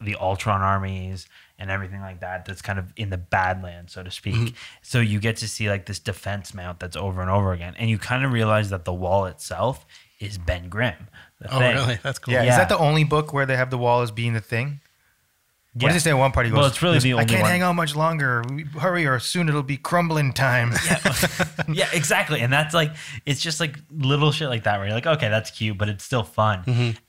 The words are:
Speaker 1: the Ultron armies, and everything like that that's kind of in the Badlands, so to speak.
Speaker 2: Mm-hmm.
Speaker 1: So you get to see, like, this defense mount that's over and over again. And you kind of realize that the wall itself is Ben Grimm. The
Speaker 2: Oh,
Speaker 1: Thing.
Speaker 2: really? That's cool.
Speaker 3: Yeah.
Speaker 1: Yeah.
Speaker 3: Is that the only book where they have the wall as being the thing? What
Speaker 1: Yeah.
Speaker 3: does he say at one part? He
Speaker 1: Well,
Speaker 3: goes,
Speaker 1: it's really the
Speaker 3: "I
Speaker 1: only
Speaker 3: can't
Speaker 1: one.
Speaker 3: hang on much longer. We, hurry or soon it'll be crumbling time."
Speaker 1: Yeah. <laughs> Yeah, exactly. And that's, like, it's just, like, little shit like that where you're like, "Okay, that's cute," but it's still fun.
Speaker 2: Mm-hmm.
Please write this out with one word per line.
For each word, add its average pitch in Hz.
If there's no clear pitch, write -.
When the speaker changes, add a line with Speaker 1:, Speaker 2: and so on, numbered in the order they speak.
Speaker 1:
the 104
Ultron 98
armies, 95
and 95
everything 98
like 92
that 90
that's 95
kind 98
of 92
in 104
the 92
Badlands, 92
so 95
to 92
speak. -
Speaker 2:
Mm-hmm. 117
Speaker 1:
So -
you 104
get 113
to 113
see, 104
like, 98
this 98
defense -
mount 90
that's 87
over 92
and 92
over 98
again. 87
And 113
you 110
kind 127
of 135
realize 107
that 90
the 92
wall 92
itself 90
is 104
Ben 87
Grimm. 110
The -
Speaker 2:
Oh, 131
Speaker 1:
Thing. 123
Speaker 2:
really? 123
That's 139
cool. 123
Speaker 3:
Yeah. 123
Speaker 1:
Yeah. 123
Speaker 3:
Is 123
that -
the 202
only 156
book 151
where 139
they 131
have 127
the 127
wall 120
as 117
being 117
the 113
thing? 139
What 120
Speaker 1:
Yeah. 143
Speaker 3:
does -
he 170
say 160
at 139
one 131
part? 123
He 117
Speaker 1:
Well, 143
Speaker 3:
goes, 139
Speaker 1:
it's -
really 165
the 127
Speaker 3:
"I 117
Speaker 1:
only 113
Speaker 3:
can't 113
Speaker 1:
one. -
Speaker 3:
hang 180
on 175
much 156
longer. 151
We, 156
hurry 170
or 131
soon 175
it'll 147
be 135
crumbling 160
time." 123
Speaker 1:
Yeah. 165
<laughs> 175
Yeah, 180
exactly. 156
And 120
that's, 151
like, 156
it's 143
just, 165
like, 143
little 147
shit 147
like 113
that 104
where 98
you're 107
like, 123
"Okay, 143
that's 107
cute," 107
but 104
it's 101
still 120
fun. 104
Speaker 2:
Mm-hmm. 120